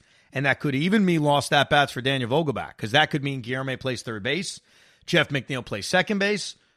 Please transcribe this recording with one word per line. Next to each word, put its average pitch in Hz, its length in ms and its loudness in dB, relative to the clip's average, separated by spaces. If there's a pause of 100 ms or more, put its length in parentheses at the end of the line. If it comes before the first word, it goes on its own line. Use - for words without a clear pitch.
(320)
And 139 140 -2
that 131 140 2
could 143 140 -2
even 190 300 4
mean 170 180 4
lost 143 300 2
at-bats 143 400 4
for 131 80 -8
Daniel 131 300 -2
Vogelbach, 123 480 -2
'cause 107 140 -8
that 151 180 2
could 143 120 -2
mean 135 200 -6
Guillorme 131 360 -6
plays 127 220 -4
third 110 220 -8
base, 151 400 -4 (420)
Jeff 160 240 2
McNeil 135 360 -6
plays 104 220 -6
second 185 320 2
base, 202 380 -2 (200)